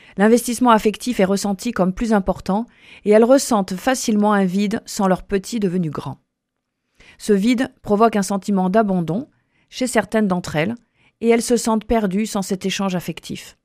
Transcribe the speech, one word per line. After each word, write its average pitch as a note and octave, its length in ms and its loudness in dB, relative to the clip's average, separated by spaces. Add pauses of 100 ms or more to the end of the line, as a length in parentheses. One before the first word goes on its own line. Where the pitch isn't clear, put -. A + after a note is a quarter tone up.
(160)
L'investissement A#3 540 2
affectif A3 480 0
est G3+ 60 4
ressenti G3+ 480 -2
comme F#3 200 0
plus A3 200 -2
important G3 540 -2 (380)
et G3+ 60 2
elles G#3+ 140 6
ressentent A#3 500 2
facilement G#3+ 580 0
un G3 120 2
vide G3 420 -2
sans G3 220 -2
leur F3+ 160 0
petit G3+ 340 -6
devenu F3+ 320 -2
grand. - 280 -10 (1000)
Ce - 140 0
vide A3+ 400 2 (100)
provoque A3 320 2
un G3+ 80 2
sentiment F#3+ 480 -2
d'abandon F#3+ 560 0 (440)
chez B3+ 180 -6
certaines G#3+ 400 0
d'entre F3+ 260 -4
elles F3+ 220 -2 (440)
et A3+ 100 2
elles A#3 120 4
se A#3+ 140 0
sentent A3 280 -2
perdues G#3 420 0
sans G3 160 -4
cet F#3+ 220 -6
échange F#3+ 300 -4
affectif. - 720 -10